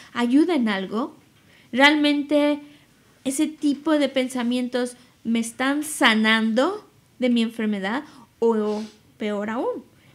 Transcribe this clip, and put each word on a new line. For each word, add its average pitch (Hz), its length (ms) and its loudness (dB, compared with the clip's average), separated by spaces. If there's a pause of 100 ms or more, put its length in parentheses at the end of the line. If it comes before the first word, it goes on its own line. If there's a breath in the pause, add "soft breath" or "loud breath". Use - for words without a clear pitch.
(140)
ayuda 269 420 2
en 240 120 0
algo? 202 480 -4 (560 soft breath)
¿Realmente 294 880 2 (640 loud breath)
ese 294 240 0
tipo 302 460 -2
de 285 160 2
pensamientos 247 840 -4 (280 loud breath)
me 233 160 -2
están 269 440 -2
sanando 226 1040 2 (320)
de 247 100 0
mi 240 120 2
enfermedad? 220 640 -4 (360 loud breath)
O 214 440 0 (340)
peor 208 320 -6
aún, 311 340 -6 (320 soft breath)